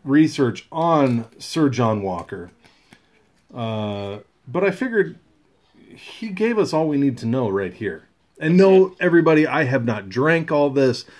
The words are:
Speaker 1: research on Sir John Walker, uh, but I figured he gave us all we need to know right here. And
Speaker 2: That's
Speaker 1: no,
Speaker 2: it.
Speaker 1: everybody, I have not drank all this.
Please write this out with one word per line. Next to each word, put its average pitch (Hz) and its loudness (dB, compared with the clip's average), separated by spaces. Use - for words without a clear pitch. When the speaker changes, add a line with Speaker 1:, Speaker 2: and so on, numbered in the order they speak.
Speaker 1:
research 143 0
on 147 0
Sir 151 -2
John 113 -2
Walker, 90 -10
uh, 104 -8
but 165 -4
I 196 0
figured 208 -2
he - -16
gave 214 -2
us 170 0
all 160 0
we 147 -2
need 139 0
to 120 -8
know 120 -2
right 95 -4
here. 92 -8
And 170 4
Speaker 2:
That's 190 6
Speaker 1:
no, 190 8
Speaker 2:
it. 185 -10
Speaker 1:
everybody, 165 4
I 143 0
have 123 -2
not 104 -4
drank 160 0
all 147 2
this. 135 0